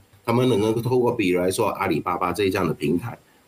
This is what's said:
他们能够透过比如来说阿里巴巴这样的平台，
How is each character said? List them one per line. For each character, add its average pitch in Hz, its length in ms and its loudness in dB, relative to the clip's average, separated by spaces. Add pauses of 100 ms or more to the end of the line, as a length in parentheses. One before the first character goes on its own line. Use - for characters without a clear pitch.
(240)
他 117 80 -4
们 127 160 2
能 104 140 2
够 110 180 2
透 123 200 0
过 120 120 2
比 95 180 0
如 90 120 2
来 92 80 2
说 98 200 0
阿 90 180 -4
里 80 120 0
巴 90 160 -4
巴 90 160 -2
这 101 180 -2
样 95 160 0
的 80 80 0
平 76 240 -2
台， - 200 -8 (300)